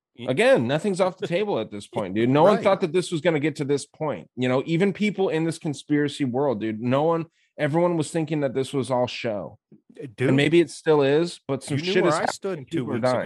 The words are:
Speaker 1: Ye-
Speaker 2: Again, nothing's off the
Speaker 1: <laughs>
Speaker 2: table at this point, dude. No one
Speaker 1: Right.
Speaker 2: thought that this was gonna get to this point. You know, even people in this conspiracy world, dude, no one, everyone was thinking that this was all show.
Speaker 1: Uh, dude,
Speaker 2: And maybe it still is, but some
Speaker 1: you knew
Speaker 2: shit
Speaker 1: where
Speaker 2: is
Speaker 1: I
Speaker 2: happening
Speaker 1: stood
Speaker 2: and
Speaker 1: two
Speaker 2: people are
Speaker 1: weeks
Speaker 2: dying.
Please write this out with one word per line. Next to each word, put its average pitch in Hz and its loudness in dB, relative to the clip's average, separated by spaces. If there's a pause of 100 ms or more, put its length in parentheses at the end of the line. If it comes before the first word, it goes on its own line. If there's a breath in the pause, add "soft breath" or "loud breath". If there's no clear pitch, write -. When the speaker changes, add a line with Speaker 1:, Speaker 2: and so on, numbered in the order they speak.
(160)
Speaker 1:
Ye- 120 -12
Speaker 2:
Again, 175 4
nothing's 170 0
off 185 0
the 202 -8
Speaker 1:
<laughs> 170 -2
Speaker 2:
table 196 -2
at 110 -6
this 104 -12
point, 98 -6
dude. 113 2
No 143 6
one 202 8
Speaker 1:
Right. 208 -2
Speaker 2:
thought 196 2
that 160 -2
this 180 -2
was 160 -4
gonna 160 2
get 147 -2
to 143 -6
this 139 -2
point. 131 -8
You 127 0
know, 127 2
even 170 2
people 190 0
in 160 0
this 160 -2
conspiracy 147 -2
world, 127 0
dude, 110 -4
no 127 2
one, 165 0 (320)
everyone 170 2
was 151 -2
thinking 156 -2
that 135 -2
this 131 -4
was 131 -2
all 123 0
show. 107 -8 (420)
Speaker 1:
Uh, 147 -14 (100)
dude, 127 0
Speaker 2:
And 135 4
maybe 151 4
it 165 2
still 151 2
is, 151 0
but 135 -4
some 143 -4
Speaker 1:
you 156 -4
knew 185 -4
Speaker 2:
shit - 4
Speaker 1:
where 180 4
Speaker 2:
is 156 2
Speaker 1:
I 170 0
Speaker 2:
happening - -4
Speaker 1:
stood 190 -8
Speaker 2:
and 127 -16
Speaker 1:
two 165 -2
Speaker 2:
people 131 -4
are 127 -2
Speaker 1:
weeks 127 0
Speaker 2:
dying. 117 0